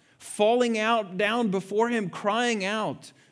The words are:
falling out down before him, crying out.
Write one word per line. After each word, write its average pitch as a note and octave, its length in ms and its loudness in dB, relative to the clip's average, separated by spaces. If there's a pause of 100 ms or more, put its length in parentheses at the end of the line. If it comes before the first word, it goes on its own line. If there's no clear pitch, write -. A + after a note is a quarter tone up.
(180)
falling A#3 640 2
out G#3+ 400 0
down A3 300 2
before G3 400 0
him, A3 200 -2
crying A3 560 -2
out. G3 460 -4 (200)